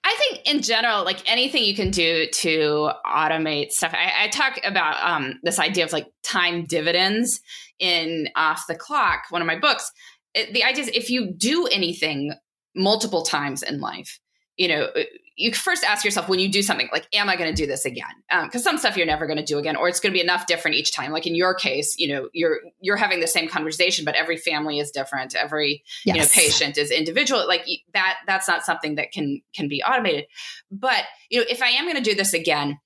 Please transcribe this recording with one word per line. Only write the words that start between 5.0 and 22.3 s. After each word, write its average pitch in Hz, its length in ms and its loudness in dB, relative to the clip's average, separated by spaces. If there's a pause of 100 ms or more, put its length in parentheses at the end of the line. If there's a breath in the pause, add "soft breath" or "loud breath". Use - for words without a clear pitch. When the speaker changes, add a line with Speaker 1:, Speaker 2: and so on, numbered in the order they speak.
Speaker 1:
um, 151 400 -2
this 165 160 0
idea 170 260 2
of, 160 80 -2
like, 151 140 -2 (180)
time 175 420 0
dividends 180 760 0 (380 loud breath)
in 165 560 0
Off 156 320 0
the 160 80 -4
Clock, 214 560 0
one 175 100 0
of 165 60 0
my 165 100 0
books. - 340 2 (440 loud breath)
It, 202 180 -2
the 233 100 2
idea 262 200 2
is 240 100 -4
if 240 160 -2
you 233 240 0
do 285 320 2
anything 156 680 -2 (420)
multiple 196 480 2
times 143 400 -2
in 139 180 -6
life, - 380 -10 (380)
you 185 100 2
know, 151 220 2 (480)
you 214 160 -2
first - 300 0
ask 208 220 0
yourself 196 240 -2
when 185 100 2
you 196 100 2
do 196 120 2
something, 202 300 0
like, - 220 -4
"Am 202 160 2
I 180 60 4
gonna 160 180 -2
do 156 140 0
this 135 180 -4
again?" 120 200 -6 (260)
Um, 165 180 0
'cause 240 140 -4
some 320 140 2
stuff 202 180 0
you're 180 100 2
never 156 220 0
gonna 151 180 -2
do 147 120 -2
again, 147 180 -2
or 175 140 2
it's 175 100 -2
gonna 196 140 0
be 180 80 2
enough 180 240 0
different 160 320 0
each - 140 0
time. 139 200 -6
Like 165 160 -4
in 165 80 -2
your 185 180 4
case, 143 440 -2
you 165 100 -2
know, 139 260 -4